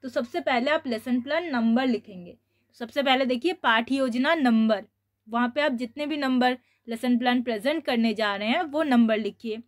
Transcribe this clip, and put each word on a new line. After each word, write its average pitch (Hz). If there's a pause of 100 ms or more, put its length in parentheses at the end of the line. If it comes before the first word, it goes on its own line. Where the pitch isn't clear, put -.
तो 262
सबसे 285
पहले 269
आप 311
लेसन 247
प्लान 302
नंबर 240
लिखेंगे। 202 (360)
सबसे 247
पहले 269
देखिए 262
पाठ्य 233
योजना 269
नंबर, 220 (440)
वहाँ 240
पे 294
आप 294
जितने 247
भी 302
नंबर 254 (300)
लेसन 240
प्लान 247
प्रेजेंट 240
करने 233
जा 208
रहे 208
हैं 285
वो 311
नंबर 233
लिखिए। 214